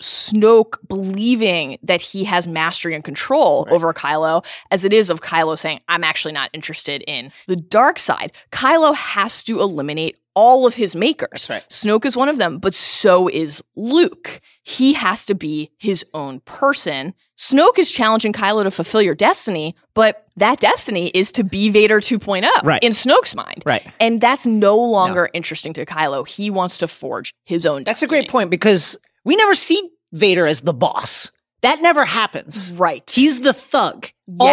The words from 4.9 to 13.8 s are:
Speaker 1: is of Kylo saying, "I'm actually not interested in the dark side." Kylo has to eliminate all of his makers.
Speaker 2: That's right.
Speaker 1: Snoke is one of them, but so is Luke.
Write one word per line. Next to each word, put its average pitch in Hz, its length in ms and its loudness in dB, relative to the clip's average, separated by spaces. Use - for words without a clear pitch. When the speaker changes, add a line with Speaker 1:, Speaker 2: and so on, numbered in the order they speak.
Speaker 1:
is 214 160 4
of 165 140 -4
Kylo 160 360 0
saying, 156 300 -6
"I'm 170 160 0
actually 156 280 -4
not 139 200 -6
interested 156 540 -10
in 135 260 -10
the 185 100 -4
dark 240 420 2
side." - 340 -6
Kylo 302 420 2
has - 500 -6
to 226 180 -4
eliminate 156 560 -6
all 247 320 6
of 233 80 0
his 214 200 -4
makers. - 520 -4
Speaker 2:
That's - 40 -10
right. 110 200 -10
Speaker 1:
Snoke 214 340 0
is 269 120 -2
one 262 120 0
of 302 80 -2
them, 175 220 -2
but 185 160 -2
so 185 540 2
is 151 320 -6
Luke. 262 680 0